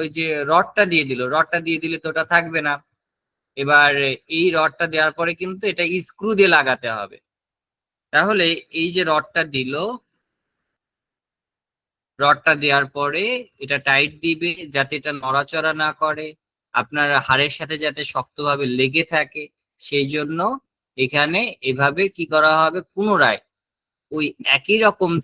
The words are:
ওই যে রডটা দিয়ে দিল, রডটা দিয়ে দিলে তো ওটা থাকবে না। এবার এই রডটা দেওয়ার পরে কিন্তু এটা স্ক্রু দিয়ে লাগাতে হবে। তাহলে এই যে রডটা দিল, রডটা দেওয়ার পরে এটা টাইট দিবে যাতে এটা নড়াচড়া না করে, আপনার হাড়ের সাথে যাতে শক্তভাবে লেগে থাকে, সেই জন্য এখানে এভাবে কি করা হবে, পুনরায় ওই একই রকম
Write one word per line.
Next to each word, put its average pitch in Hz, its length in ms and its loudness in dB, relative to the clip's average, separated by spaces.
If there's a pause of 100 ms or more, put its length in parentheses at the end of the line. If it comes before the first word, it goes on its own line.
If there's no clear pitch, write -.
ওই 160 80 -4
যে 160 160 -6 (260)
রডটা 190 400 2
দিয়ে 156 180 2
দিল, 123 120 -4 (120)
রডটা 160 320 0
দিয়ে 160 180 -2
দিলে 165 160 -6
তো 160 100 -10
ওটা 160 140 -2 (100)
থাকবে 165 280 0
না। 147 120 -2 (840)
এবার 143 340 6 (460)
এই 170 80 2 (120)
রডটা 160 360 0
দেওয়ার 156 260 0
পরে 170 120 -2 (100)
কিন্তু 185 300 -8
এটা 175 120 -4 (240)
স্ক্রু - 300 -8
দিয়ে 185 200 6
লাগাতে 131 320 0
হবে। 104 280 -8 (960)
তাহলে 180 320 2 (280)
এই 165 220 -2
যে 185 80 2
রডটা 156 380 0 (140)
দিল, 131 180 -4 (2500)
রডটা 143 360 2
দেওয়ার 143 300 2 (120)
পরে 143 260 -2 (400)
এটা 139 140 -4 (100)
টাইট 143 240 2 (100)
দিবে 165 300 -2 (240)
যাতে 139 240 -2
এটা 151 120 -8 (120)
নড়াচড়া 143 500 -2
না 156 200 -2
করে, 156 340 -4 (460)
আপনার 143 360 -2 (180)
হাড়ের 139 300 0
সাথে 160 200 -8
যাতে 147 240 -4 (120)
শক্তভাবে 143 520 -4 (140)
লেগে 135 240 2 (100)
থাকে, 151 300 -2 (380)
সেই 143 340 -2
জন্য 151 240 -4 (580)
এখানে 147 420 2 (220)
এভাবে 139 480 0
কি 175 160 -8
করা 156 260 4 (100)
হবে, 160 180 2 (140)
পুনরায় 175 480 2 (680)
ওই 151 140 -2 (320)
একই 196 280 0
রকম 185 260 2 (120)